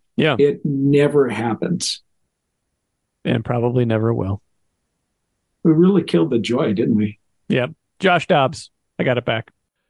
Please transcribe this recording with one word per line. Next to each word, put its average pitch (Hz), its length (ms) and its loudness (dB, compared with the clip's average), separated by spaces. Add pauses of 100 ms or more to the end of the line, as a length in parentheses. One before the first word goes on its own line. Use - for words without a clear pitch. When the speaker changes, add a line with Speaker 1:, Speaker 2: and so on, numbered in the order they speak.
(160)
Speaker 1:
Yeah. 151 240 0
Speaker 2:
it 143 240 2
never 143 640 2
happens. 110 760 -4 (1200)
Speaker 1:
And 120 180 -2
probably 120 400 0
never 113 300 0
will. 101 280 -4 (1200)
Speaker 2:
We 160 100 4
really 185 300 4
killed 165 260 0
the 120 100 0
joy, 120 340 -2
didn't 117 220 -2
we? 104 240 -2 (300)
Speaker 1:
Yep. 127 220 -2 (280)
Josh 180 280 2
Dobbs, 147 440 0 (260)
I - 60 -4
got 123 140 0
it 123 80 -12
back. 113 260 -6 (380)